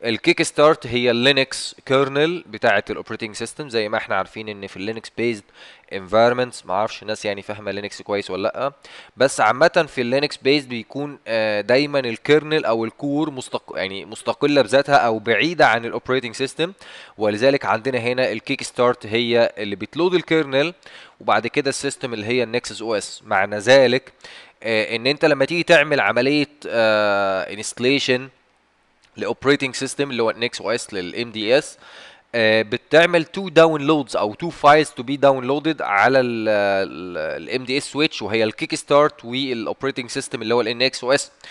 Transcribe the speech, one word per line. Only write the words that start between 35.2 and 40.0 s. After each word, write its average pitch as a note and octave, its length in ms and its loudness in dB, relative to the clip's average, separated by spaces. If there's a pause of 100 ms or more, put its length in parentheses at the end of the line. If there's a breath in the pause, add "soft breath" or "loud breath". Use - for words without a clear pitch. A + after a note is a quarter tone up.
على G#2 380 4
ال، A#2 300 0
ال، F#2+ 680 -2 (320)
ال - 60 -4
ام C3 80 -6
دي B2+ 140 -4
اس D3 60 -4
سويتش، - 380 -4
وهي A2 220 -2
الكيك A2 320 -4
ستارت D3 500 2
والاوبريتنج B2 840 -6